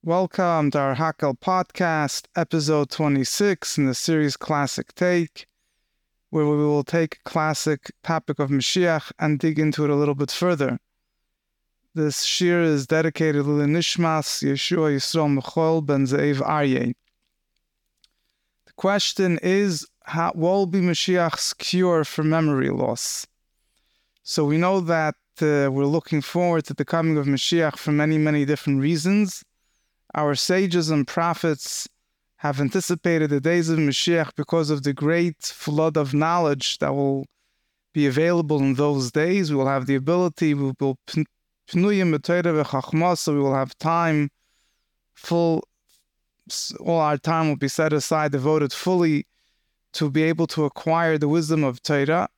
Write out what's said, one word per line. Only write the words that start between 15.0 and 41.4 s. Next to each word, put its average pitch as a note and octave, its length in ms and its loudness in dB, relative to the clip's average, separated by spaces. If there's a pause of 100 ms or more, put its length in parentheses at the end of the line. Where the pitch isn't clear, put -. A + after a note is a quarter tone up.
Michoel D#3+ 460 0
ben C#3 220 2
Ze'ev C#3+ 300 0
Aryeh. C3+ 580 0 (1700)
The - 120 -20
question F#3+ 680 0
is, F#3 440 0 (180)
how, E3 280 -2
what E3+ 200 0
will G3 140 2
be F#3 140 0
Mashiach's F3 720 0
cure F3 520 0
for - 200 -6
memory D3+ 460 2
loss? C3+ 560 -4 (960)
So - 240 -2
we D3+ 100 2
know F#3 240 2
that, D#3+ 360 -2 (260)
uh, D3 280 2
we're C#3 140 0
looking D3+ 380 0
forward E3+ 420 0
to - 80 -12
the D3 140 -6
coming D#3+ 320 0
of C#3 80 0
Mashiach D3 500 0
for - 160 -4
many, D3+ 240 2
many D3+ 300 2
different C#3 340 0
reasons. F3 640 0 (680)
Our D3 220 0
sages F3+ 560 0
and D3 160 2
prophets - 840 -4 (500)
have C#3+ 220 -2
anticipated D#3+ 680 0
the C#3+ 100 2
days E3 280 2
of D#3+ 100 2
Mashiach D#3 560 0
because D#3 340 -2
of D3 140 -2
the C#3 100 -2
great D#3+ 480 0
flood D#3 560 -2
of C#3 160 0
knowledge D3+ 680 0
that C#3+ 140 -2
will C#3 340 -2 (680)
be D3 160 2
available D#3 500 2
in C3+ 160 2
those C#3 380 0
days. E3+ 400 0
We C#3+ 40 0
will C3+ 120 2
have C3+ 180 -2
the C#3 80 2
ability, D#3+ 600 0
we C#3 260 -2
will C3+ 260 -2
pn-, D#3 200 -2 (420)